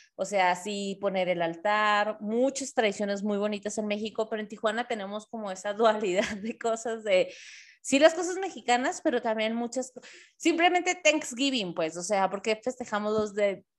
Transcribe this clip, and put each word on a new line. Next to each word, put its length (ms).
o 100
sea, 320
sí 420
poner 300
el 120
altar, 800
muchas 540
tradiciones 500
muy 140
bonitas 400
en 100
México, 420
pero 120
en 80
Tijuana 360
tenemos 420
como 220
esa 240
<laughs> 0
dualidad 540
de 300
cosas 480
de... 280
Sí 180
las 160
cosas 200
mexicanas, 640
pero 200
también 340
muchas 380
co-, 80
simplemente 580
Thanksgiving, 800
pues, 220
o 80
sea, 260
¿por 120
qué 200
festejamos 520
los 200
de 300